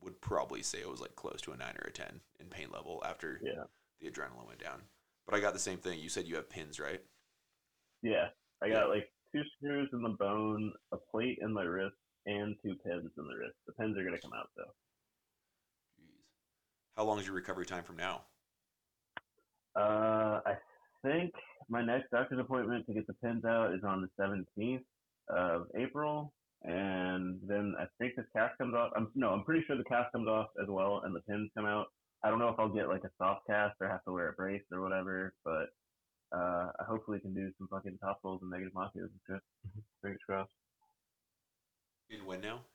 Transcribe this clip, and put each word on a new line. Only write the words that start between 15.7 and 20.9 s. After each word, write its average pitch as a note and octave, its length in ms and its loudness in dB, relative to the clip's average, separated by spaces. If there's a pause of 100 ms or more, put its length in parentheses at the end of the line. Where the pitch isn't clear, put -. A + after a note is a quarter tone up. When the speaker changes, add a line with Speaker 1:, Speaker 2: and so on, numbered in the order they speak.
Speaker 1:
Jeez. - 240 -20 (720)
How A2 60 4
long G#2+ 160 4
is F#2+ 80 -4
your F#2+ 80 -2
recovery F2+ 300 -4
time F2+ 180 -4
from F2 140 -14
now? E2+ 280 -2 (1500)
Speaker 2:
Uh, G#2+ 680 4
I G2 120 2 (460)